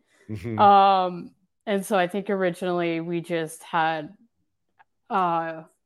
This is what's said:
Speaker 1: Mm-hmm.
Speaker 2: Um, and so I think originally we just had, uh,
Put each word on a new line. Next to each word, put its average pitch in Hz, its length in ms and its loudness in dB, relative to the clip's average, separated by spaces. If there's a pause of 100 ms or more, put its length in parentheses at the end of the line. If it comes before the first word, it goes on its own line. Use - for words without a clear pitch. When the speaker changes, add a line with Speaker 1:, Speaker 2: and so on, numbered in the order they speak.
(300)
Speaker 1:
Mm-hmm. 110 300 -6
Speaker 2:
Um, 196 720 4 (340)
and 196 200 -2
so 208 120 0
I 180 100 2
think 196 220 -6
originally 175 720 -2
we 170 220 -4
just 165 420 -6
had, 160 500 -2 (960)
uh, 165 540 -2 (220)